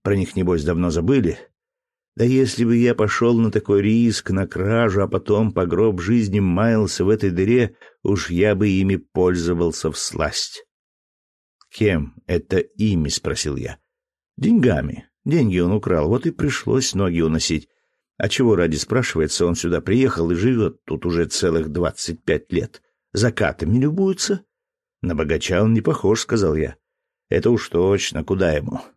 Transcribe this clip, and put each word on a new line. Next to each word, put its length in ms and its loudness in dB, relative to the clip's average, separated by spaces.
Про 160 0
них, 180 -4
небось, 300 0
давно 260 0
забыли». 480 0
Да 60 2
если 400 2
бы 120 4
я 200 2
пошёл 420 2
на 140 2
такой 280 2
риск, 520 0
на 160 -2
кражу, 540 0
а 40 0
потом 460 0
по 140 0
гроб 340 0
жизни 400 0
маялся 640 0
в 60 2
этой 200 0
дыре, 460 0
уж 280 -2
я 260 2
бы 120 2
ими 280 2
пользовался 960 0
всласть. 760 -6
«Кем 460 -2
это 320 -2
ими?» — 500 0
спросил 460 -6
я. 240 -10
«Деньгами. 720 0
Деньги 360 2
он 100 2
украл, 380 0
вот 180 0
и 60 -2
пришлось 600 -2
ноги 280 -2
уносить. 480 -2
А 120 -4
чего 280 2
ради, 180 2
спрашивается, 720 -2
он 80 0
сюда 260 -2
приехал 520 0
и 20 2
живёт 520 0
тут 200 -6
уже 200 0
целых 420 -2
двадцать 560 -6
пять 280 -2
лет? 300 -4
Закатами 680 0
любуется?» 680 -2
«На 120 -4
богача 480 0
он 100 4
не 100 2
похож», — 400 0
сказал 340 0
я. 180 -2
«Это 220 2
уж 180 0
точно, 560 0
куда 300 0
ему? 260 -6